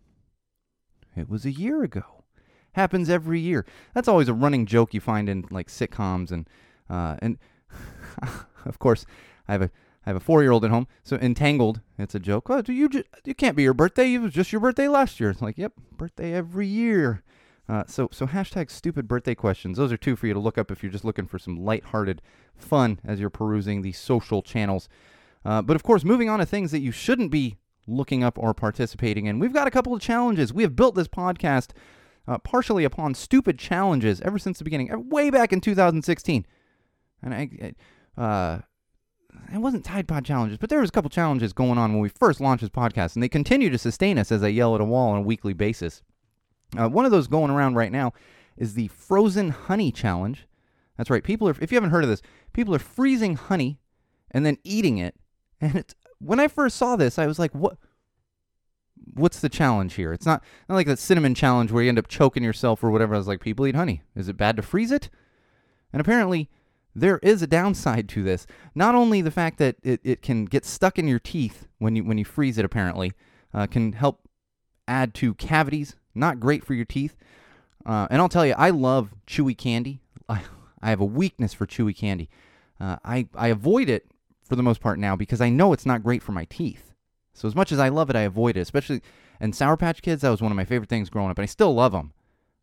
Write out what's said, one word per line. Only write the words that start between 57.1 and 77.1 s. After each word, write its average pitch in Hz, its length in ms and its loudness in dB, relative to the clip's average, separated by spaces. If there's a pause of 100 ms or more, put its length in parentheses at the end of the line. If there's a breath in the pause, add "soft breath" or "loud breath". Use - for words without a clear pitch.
I 156 80 2
was 151 120 -2
like, 165 160 -2
"What? 156 220 -2 (1400)
What's - 260 0
the 151 80 0
challenge 107 460 0
here?" 82 180 -4
It's 87 140 -6
not, 160 160 2 (260 soft breath)
not 185 60 -2
like 180 120 2
that 139 120 2
cinnamon 151 360 4
challenge 123 360 4
where 117 120 2
you 123 60 4
end 120 100 2
up 110 100 0
choking 135 340 4
yourself 113 420 0
or 117 60 2
whatever. 107 240 2
I 104 40 2
was 95 100 -4
like, 98 120 -4
"People 117 260 -2
eat 131 100 0
honey. 147 260 -2 (120)
Is 95 140 -8
it 95 80 -6
bad 104 200 0
to 107 60 -2
freeze 226 300 -2
it?" - 180 -2 (800)
And 135 80 -2
apparently, 185 500 0 (440)
there 170 240 4
is 196 240 4
a 165 40 0
downside 143 640 0
to 104 120 -4
this. 92 240 -2 (280 loud breath)
Not 208 200 4
only 233 260 4
the 160 100 0
fact 165 280 -2
that 135 240 2
it, 123 220 -2
it 127 180 -2
can 113 220 0
get 127 200 0
stuck - 340 0
in 160 100 0
your 123 100 2
teeth - 480 -8 (120)
when 110 180 0
you, 110 80 -2
when 110 140 -2
you 104 60 -2
freeze 131 340 -2
it, 104 60 2
apparently, 92 480 -2 (400 soft breath)
uh, 104 140 -2
can 113 260 0
help 127 360 -2 (580)
add 127 280 -2
to 120 200 -2
cavities, 151 600 -2 (180)
not 135 260 0
great 139 240 0
for 139 100 -4
your 117 100 -2
teeth. 139 320 -6 (680 soft breath)